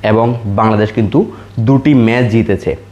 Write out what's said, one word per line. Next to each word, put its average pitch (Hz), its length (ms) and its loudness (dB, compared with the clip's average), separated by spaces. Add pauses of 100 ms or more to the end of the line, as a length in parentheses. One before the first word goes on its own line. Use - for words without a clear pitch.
এবং 113 320 0 (100)
বাংলাদেশ 107 480 0
কিন্তু 139 400 -2 (280)
দুটি 135 340 2
ম্যাচ 120 360 2
জিতেছে 101 460 -2 (160)